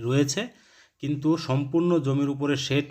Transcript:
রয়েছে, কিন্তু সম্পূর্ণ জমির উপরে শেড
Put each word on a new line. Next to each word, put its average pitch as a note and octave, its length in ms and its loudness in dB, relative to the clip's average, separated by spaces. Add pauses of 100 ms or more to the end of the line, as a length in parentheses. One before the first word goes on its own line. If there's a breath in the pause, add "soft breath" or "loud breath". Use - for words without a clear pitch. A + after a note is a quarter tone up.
রয়েছে, C#3 420 2 (600 soft breath)
কিন্তু D3 260 -2 (100)
সম্পূর্ণ C#3+ 600 0
জমির C#3 360 0
উপরে C#3+ 220 -2
শেড C3+ 340 -2